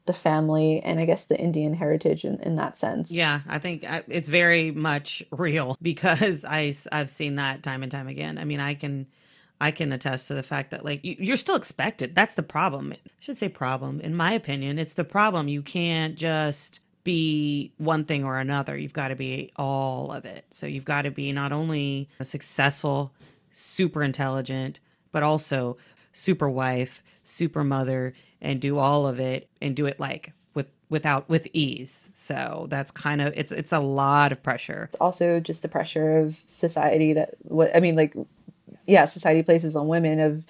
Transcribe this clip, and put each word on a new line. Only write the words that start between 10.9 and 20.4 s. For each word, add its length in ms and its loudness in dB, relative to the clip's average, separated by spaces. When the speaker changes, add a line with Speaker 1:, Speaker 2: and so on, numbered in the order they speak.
Speaker 2:
you, 140 -8
you're 200 0
still 180 0
expected. 580 -4
That's 220 2
the 80 -2
problem. 500 -2
I 40 -14
should 200 -10
say 100 -4
problem. 520 -4
In 140 -4
my 180 2
opinion, 440 -2
it's 160 -6
the 120 -2
problem. 420 0
You 160 -2
can't 520 -2
just 640 -2
be 720 0
one 280 0
thing 180 -2
or 160 -2
another. 380 -2
You've 160 -8
gotta 220 -4
be 420 -6
all 560 -2
of 120 -10
it. 260 -16